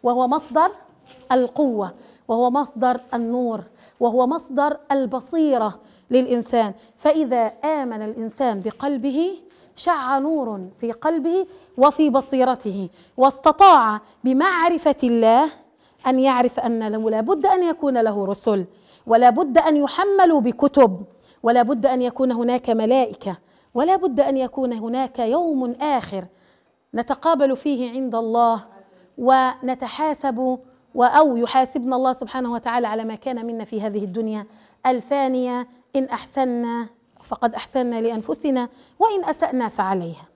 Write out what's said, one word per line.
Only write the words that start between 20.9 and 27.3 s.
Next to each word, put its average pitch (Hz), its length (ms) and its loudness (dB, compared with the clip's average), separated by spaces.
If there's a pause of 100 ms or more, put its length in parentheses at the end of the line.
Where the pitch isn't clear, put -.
ولا 240 180 4
بد 240 240 0
أن 254 160 2
يكون 247 300 -2
هناك 240 380 -2
ملائكة، 220 680 0 (360)
ولا 320 220 2
بد 294 240 -2
أن 277 180 2
يكون 254 360 -4
هناك 247 460 -6
يوم 254 640 -2
آخر 247 420 -4 (720)
نتقابل 269 600 0